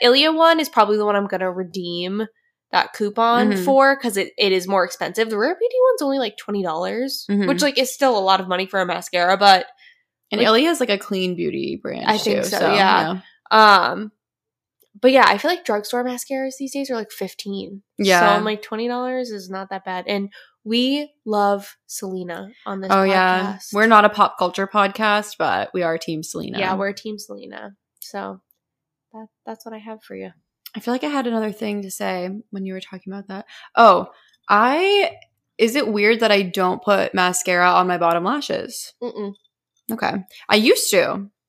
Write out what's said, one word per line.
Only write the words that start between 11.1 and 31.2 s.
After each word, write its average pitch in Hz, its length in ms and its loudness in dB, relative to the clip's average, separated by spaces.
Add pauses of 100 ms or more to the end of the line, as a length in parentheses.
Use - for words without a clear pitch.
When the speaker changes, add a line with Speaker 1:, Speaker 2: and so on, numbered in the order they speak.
Speaker 2:
beauty 143 440 -6
brand - 260 -10
Speaker 1:
I 214 120 0
think 208 240 -2
Speaker 2:
too, 180 80 -6
Speaker 1:
so, 202 80 -4
Speaker 2:
so, - 160 2
Speaker 1:
yeah. 190 460 2 (320)
Speaker 2:
yeah. 208 380 8
Speaker 1:
Um, 214 220 -8 (880)
but 254 120 6
yeah, 254 140 6
I 202 120 4
feel 294 120 -2
like 359 140 -4
drugstore 226 400 -4
mascaras 262 540 -6
these 269 140 -10
days 277 180 -6
are, 247 60 -4
like, 214 160 -8
fifteen. 196 720 -10 (140)
Speaker 2:
Yeah. 185 240 4
Speaker 1:
So 175 60 4
I'm 214 180 4
like, 214 160 -4
twenty 226 280 -6
dollars 247 420 -4
is 196 180 -12
not 190 220 -12
that 190 140 -10
bad. 185 240 -8
And 202 220 -4 (380)
we 269 420 -2 (140)
love 202 600 -2
Selena 185 640 -12 (160)
on 196 160 -8
this 190 100 -4
Speaker 2:
Oh, 196 100 6
yeah. 185 520 2
Speaker 1:
podcast. - 180 -16
Speaker 2:
We're 208 140 2
not 214 180 8
a 208 60 4
pop 208 280 0
culture 190 280 -2
podcast, 208 720 -2
but - 340 -2
we 180 100 -4
are 165 140 -2
Team 165 260 -8
Selena. 165 360 -10
Speaker 1:
Yeah, 190 160 -2
we're 196 180 -4
Team 214 260 -12
Selena. - 560 -18 (260)
So 196 420 -12 (720)
that, 220 140 -20 (180)
that's 220 180 -16
what 220 100 -16
I 220 40 -16
have 220 240 -18
for 196 120 -18
you. 190 160 -14 (460)
Speaker 2:
I 214 40 -12
feel 240 120 -6
like 254 120 -4
I 302 40 -4
had 269 180 -4